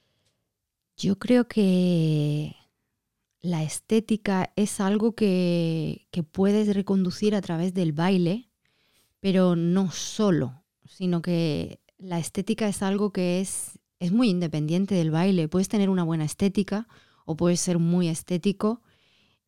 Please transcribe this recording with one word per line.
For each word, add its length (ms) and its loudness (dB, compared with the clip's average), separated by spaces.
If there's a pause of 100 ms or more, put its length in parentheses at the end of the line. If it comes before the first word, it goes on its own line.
(960)
Yo 220 -2
creo 280 2
que 1080 2 (880)
la 220 -4
estética 920 -2
es 240 -2
algo 340 0
que, 960 0
que 120 -4
puedes 500 2
reconducir 600 0
a 60 0
través 320 -2
del 180 0
baile, 580 0 (680)
pero 360 4
no 360 2
solo, 720 0 (220)
sino 360 -2
que 580 -2 (180)
la 220 -6
estética 480 -4
es 140 -4
algo 300 0
que 300 -2
es, 380 -8 (200)
es 120 -2
muy 180 4
independiente 680 0
del 160 2
baile. 360 2
Puedes 200 0
tener 220 2
una 140 2
buena 220 -2
estética 640 -2 (380)
o 100 -4
puedes 240 2
ser 200 0
muy 280 2
estético 760 -2 (680)